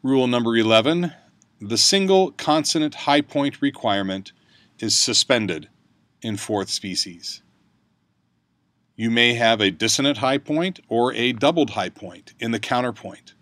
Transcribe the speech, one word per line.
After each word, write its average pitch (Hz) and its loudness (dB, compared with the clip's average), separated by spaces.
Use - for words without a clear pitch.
Rule 131 2
number 117 0
eleven, 113 4
the 110 -4
single 190 4
consonant 151 -2
high 147 2
point 143 -4
requirement 98 -4
is 107 -2
suspended 107 0
in 110 -6
fourth 98 -4
species. 90 -8
You 113 -2
may 120 4
have 113 2
a 98 2
dissonant 113 -2
high 135 0
point 160 -4
or 120 2
a 120 0
doubled 139 0
high 98 -4
point 87 -18
in 117 -6
the 110 -4
counterpoint. 123 -6